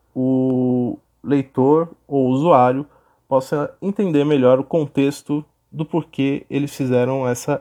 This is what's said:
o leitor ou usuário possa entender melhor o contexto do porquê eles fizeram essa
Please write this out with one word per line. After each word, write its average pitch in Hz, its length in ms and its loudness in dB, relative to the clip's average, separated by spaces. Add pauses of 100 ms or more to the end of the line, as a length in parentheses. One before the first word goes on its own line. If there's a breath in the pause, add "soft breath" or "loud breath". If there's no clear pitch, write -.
(140)
o 127 840 0 (280)
leitor 143 640 0 (180)
ou 135 220 0
usuário 135 580 2 (400 soft breath)
possa 135 560 -2
entender 180 420 0
melhor 131 360 4
o 135 40 -8
contexto 147 800 -2 (280)
do 151 120 -8
porquê 143 640 -4
eles 143 240 -4
fizeram 127 540 -2
essa 127 340 -4